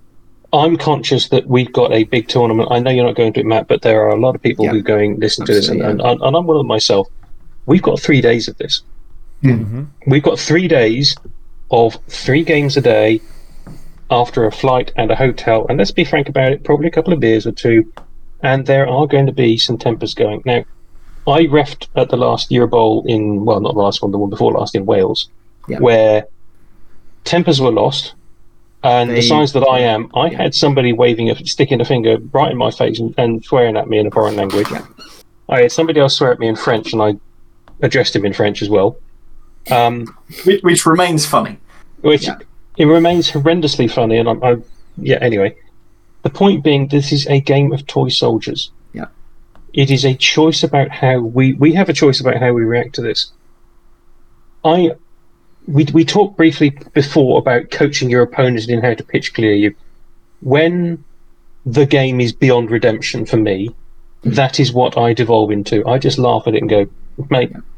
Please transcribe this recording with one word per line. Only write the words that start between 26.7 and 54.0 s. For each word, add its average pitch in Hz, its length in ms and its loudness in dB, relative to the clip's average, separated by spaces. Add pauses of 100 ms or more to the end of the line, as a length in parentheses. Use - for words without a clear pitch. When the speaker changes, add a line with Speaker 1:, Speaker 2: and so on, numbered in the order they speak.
Speaker 1:
tempers 170 380 0
were 127 100 2
lost, 123 440 -2 (680)
and 120 280 2
the 120 40 -2
Speaker 2:
They 117 60 2
Speaker 1:
size 147 320 2
that 131 140 0
I 127 140 2
am, 113 340 0
I 151 160 0
Speaker 2:
Yeah. - 100 -6
Speaker 1:
had 151 140 -2
somebody 135 360 2
waving 117 380 2
a, - 160 -6
sticking 135 360 0
a 120 40 -2
finger 113 320 2 (160)
right 156 180 2
in 127 60 -6
my 117 140 0
face 113 280 -2
and, 113 180 -6
and 117 280 -2
swearing 120 320 2
at 107 100 -4
me 107 120 0
in 104 80 0
a 101 40 -4
foreign 107 260 0
language. 101 340 -2
Speaker 2:
Yeah. - 140 -10 (640)
Speaker 1:
I 127 140 2
had 120 80 4
somebody 165 280 0
else 135 160 4
swear 131 160 2
at 123 80 -2
me 117 80 -2
in 110 80 0
French, 110 380 -4
and 110 80 0
I 107 120 2 (720)
addressed - 320 0
him 101 100 -2
in 98 80 -2
French 104 300 -2
as 101 60 -4
well. 101 280 2 (720)
Um, 120 380 0 (380)
Speaker 4:
Which, 196 180 4
which 175 220 2
remains 165 400 2
funny. 107 340 -2 (420)
Speaker 1:
which 151 240 2
Speaker 2:
Yeah. - 120 -8 (400)
Speaker 1:
it 160 80 4
remains 165 440 4
horrendously 151 640 0
funny, 113 260 0
and 117 120 0
I'm, 113 140 -4
I, 123 120 2 (420)
yeah, 131 240 0
anyway. 104 320 0 (680)
The - 60 -4
point 196 340 2
being, 139 240 2
this 143 240 -2
is 143 160 -2
a 139 140 2
game 139 320 2
of 131 120 -6
toy 135 220 -2
soldiers. - 640 -2 (220)
Speaker 2:
Yeah. 160 140 -12 (640)
Speaker 1:
It 139 180 2
is 131 140 2
a 131 100 2
choice 156 480 0
about 139 260 0
how 131 300 0
we, 123 360 0
we 143 180 4
have 185 160 2
a 165 40 -2
choice 139 280 2
about 127 160 0
how 123 160 2
we 117 100 0
react 120 320 -2
to 127 60 -8
this. - 300 -6 (1300)